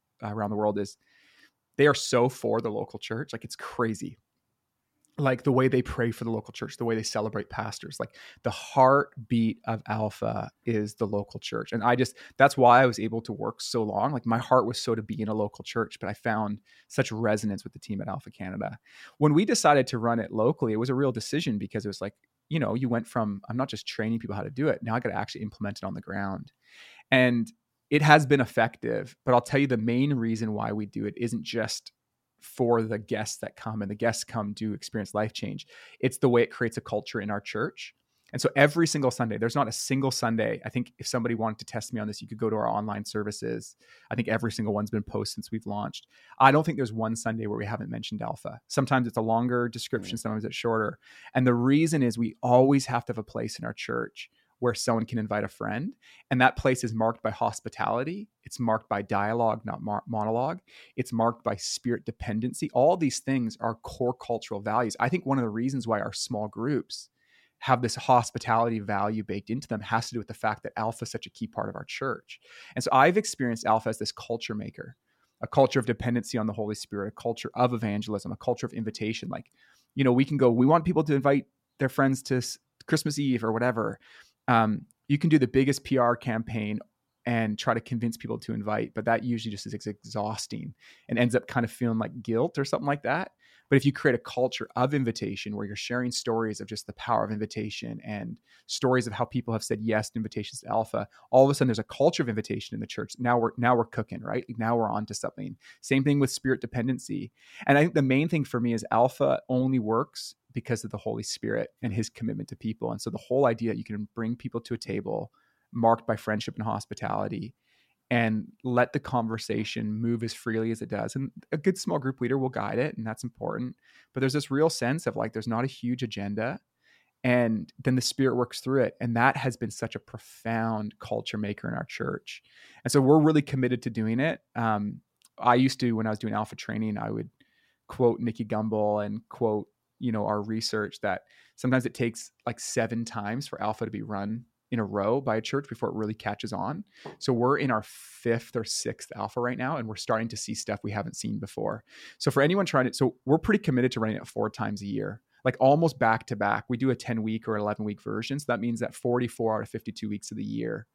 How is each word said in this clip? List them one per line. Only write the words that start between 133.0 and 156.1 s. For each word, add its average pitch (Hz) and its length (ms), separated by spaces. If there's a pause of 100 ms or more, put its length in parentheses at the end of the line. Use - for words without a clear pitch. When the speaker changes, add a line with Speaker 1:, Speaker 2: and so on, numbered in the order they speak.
Speaker 1:
we're 139 160
really 151 240
committed 127 420
to 123 60
doing 113 300
it. 156 220 (140)
Um, 107 460 (380)
I 120 160
used 131 240
to, 120 140
when 110 120
I 110 60
was 107 80
doing 107 160
Alpha 107 200
training, 110 440
I 107 100
would 110 220 (560)
quote 120 320
Nicky 117 260
Gumbel 104 580
and 104 260
quote, 107 400 (280)
you 123 140
know, 104 160
our 104 140
research 110 600
that 98 220 (320)
sometimes 127 320
it - 80
takes, - 360 (140)
like, 120 140
seven 117 460
times 113 420
for - 160
Alpha 110 220
to 107 60
be 107 120
run 107 400 (280)
in 117 80
a 110 40
row 104 380
by 123 140
a 113 60
church 143 280
before - 200
it - 60
really 107 200
catches 107 360
on. 107 320 (360)
So - 120
we're 123 280
in 135 100
our 110 140
fifth - 720
or 113 80
sixth - 520
Alpha 104 240
right 123 180
now, 131 200
and 113 100
we're 107 80
starting 113 340
to 110 60
see 110 200
stuff 104 280
we 113 60
haven't 104 260
seen 110 220
before. 107 460 (340)
So - 140
for 139 100
anyone 180 240
trying 131 220
to, - 60
so 131 300
we're 143 140
pretty 220 220
committed 127 320
to - 80
running 110 180
it - 80
four 107 240
times 104 320
a 101 60
year, 104 340 (240)
like, 127 140
almost 147 400
back 113 260